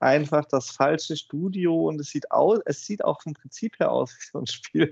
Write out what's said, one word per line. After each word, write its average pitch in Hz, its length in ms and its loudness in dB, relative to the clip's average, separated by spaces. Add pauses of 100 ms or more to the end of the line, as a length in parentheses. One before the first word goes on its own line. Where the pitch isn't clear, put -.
einfach 147 460 2
das - 240 -2
falsche 156 460 0
Studio 165 720 -2
und 156 120 -4
es 143 80 -8
sieht - 240 -6
au-, 190 320 4
es - 200 -6
sieht 202 200 -6
auch - 180 0
vom 151 120 -8
Prinzip - 440 -10
her - 140 2
aus 127 240 0
wie - 160 -16
so 143 80 -8
ein 127 60 -6
Spiel, - 460 -2